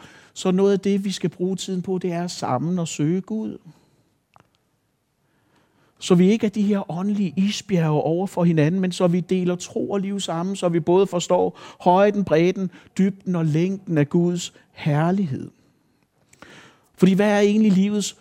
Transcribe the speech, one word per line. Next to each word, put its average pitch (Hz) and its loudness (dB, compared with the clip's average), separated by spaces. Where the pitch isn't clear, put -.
Så - -4
noget 196 2
af 196 0
det, 196 -2
vi 202 -4
skal 180 -4
bruge 185 -4
tiden 185 -6
på, 185 -4
det 180 -4
er 170 -4
sammen 165 -4
at 165 -4
søge 165 -2
Gud. 220 -10
Så - 2
vi 185 6
ikke 226 2
er 208 0
de 214 -2
her 202 -2
åndelige 196 -4
isbjerge 175 0
over 170 -2
for 180 -2
hinanden, 165 2
men 185 -2
så 180 0
vi 175 2
deler 180 -2
tro 233 -8
og 202 -2
liv 196 -6
sammen, 185 -6
så 185 -2
vi 170 0
både 185 2
forstår 180 -2
højden, 202 4
bredden, 180 0
dybden 190 0
og 165 0
længden 170 -2
af 147 2
Guds 175 0
herlighed. 165 -2
Fordi 185 4
hvad 202 2
er 202 2
egentlig 208 4
livets 202 0